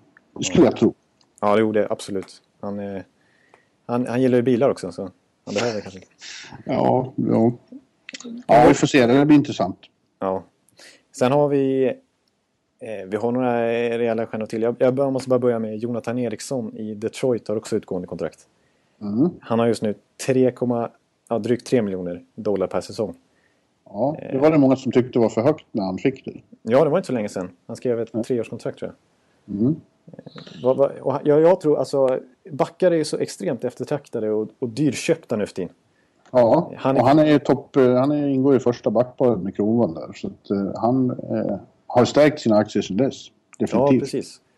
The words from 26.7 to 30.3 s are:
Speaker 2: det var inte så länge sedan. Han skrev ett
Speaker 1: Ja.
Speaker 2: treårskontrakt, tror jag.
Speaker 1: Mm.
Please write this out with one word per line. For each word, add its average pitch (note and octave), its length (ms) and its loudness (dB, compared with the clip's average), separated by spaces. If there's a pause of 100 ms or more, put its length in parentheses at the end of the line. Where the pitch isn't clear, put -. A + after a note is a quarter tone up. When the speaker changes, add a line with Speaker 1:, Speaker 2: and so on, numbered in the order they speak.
Speaker 2:
det D3 60 2
var D#3+ 80 0
inte F#3 100 -4
så C#3 60 -6
länge G#2 160 -4
sedan. F2+ 200 -8 (180)
Han A#2 80 -12
skrev A#2 260 -4
ett A2+ 120 -8
Speaker 1:
Ja. A2 100 -4
Speaker 2:
treårskontrakt, A#2+ 560 -6
tror F2+ 120 -10 (540)
jag. G2+ 160 -10
Speaker 1:
Mm. D3 140 0 (880)